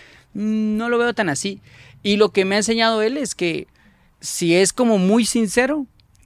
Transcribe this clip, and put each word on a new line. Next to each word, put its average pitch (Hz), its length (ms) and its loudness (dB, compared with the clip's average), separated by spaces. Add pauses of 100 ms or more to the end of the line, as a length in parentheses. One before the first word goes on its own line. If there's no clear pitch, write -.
(340)
mm, 214 440 -2
no 233 120 -4
lo 240 80 0
veo 240 160 0
tan 202 160 -2
así. 196 300 -6 (440)
Y 208 140 0
lo 208 120 4
que 190 160 0
me 190 100 0
ha 208 40 2
enseñado 226 440 0
él 247 140 -2
es 269 180 -6
que 160 320 -4 (520)
si - 360 -2
es 185 180 2
como 233 260 2
muy 208 260 2
sincero, 247 600 0 (400)